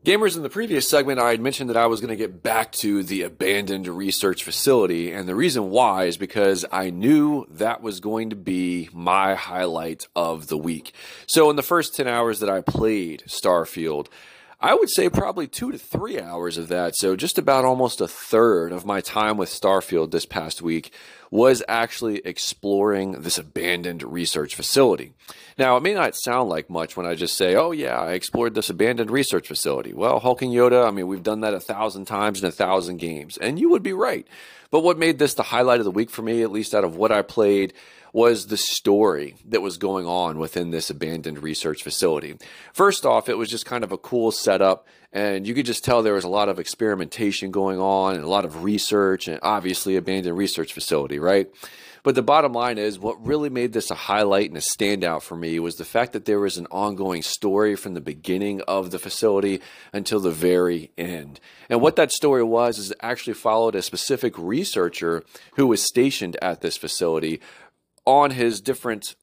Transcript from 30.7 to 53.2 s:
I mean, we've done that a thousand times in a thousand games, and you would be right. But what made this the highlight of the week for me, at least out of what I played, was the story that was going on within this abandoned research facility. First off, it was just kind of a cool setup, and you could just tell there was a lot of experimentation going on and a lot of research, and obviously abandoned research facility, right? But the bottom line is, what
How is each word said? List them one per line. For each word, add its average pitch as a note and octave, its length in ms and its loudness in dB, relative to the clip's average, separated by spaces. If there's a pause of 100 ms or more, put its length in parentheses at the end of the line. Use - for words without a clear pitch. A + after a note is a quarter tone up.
I - 20 2
mean, G2 160 -4
we've F#2 160 -6
done G#2+ 200 -2
that G#2+ 120 0
a F2+ 60 -6
thousand G2 460 -6
times G2+ 360 -2
in F#2 60 0
a E2 40 -2
thousand F#2 440 0
games, D#2+ 400 -8
and C#3 240 -2
you E4 80 4
would D#4 160 4
be F#3+ 80 -2
right. F#3+ 340 -2 (440)
But D#3+ 100 4
what E3 180 4
made D#3+ 200 2
this C#3+ 160 4
the B2 100 0
highlight A#2+ 360 4
of G#2+ 40 0
the G2 80 2
week G#2+ 180 0
for A2+ 120 -10
me, A2+ 200 0
at A2 80 0
least G#2 240 -4
out G2+ 100 4
of E2 120 -2
what A2 160 4
I G#2 100 4
played, G2+ 520 2 (380)
was A2+ 340 4
the G#2+ 100 -4
story F#2 800 2 (120)
that G#2+ 140 0
was F#2 160 -6
going F#2+ 300 -2
on E2+ 320 -2
within E2+ 320 -4
this E2 180 -4
abandoned D#2 540 -8
research D#2 400 -6
facility. D2+ 560 -2 (340)
First G3 320 2
off, A#2 240 2
it G#2+ 80 -2
was A2 140 -4
just A2+ 160 -8
kind A#2+ 180 -4
of F#2+ 80 -8
a F#2 60 -8
cool A2+ 320 0
setup, F#2+ 560 2 (260)
and G2 340 -2
you A#2+ 80 -6
could C3+ 120 -2
just A#2 180 -4
tell A#2+ 180 4
there G#2+ 120 2
was F#2 100 0
a F2+ 40 -6
lot G2+ 200 2
of F2+ 100 -2
experimentation F#2+ 920 -2
going F#2+ 280 0
on F#2+ 360 2
and D2+ 100 -6
a D#2+ 40 -6
lot G2 160 0
of D#2+ 180 -10
research, G2 640 0
and E2 160 -8
obviously F#2+ 540 -2
abandoned F2+ 420 -2
research F#2+ 340 -2
facility, C#2+ 460 -4
right? F#2+ 320 2 (520)
But C3+ 120 2
the B2+ 80 2
bottom C#3+ 300 4
line A#2+ 260 -2
is, G#2 200 -2
what A2 280 -6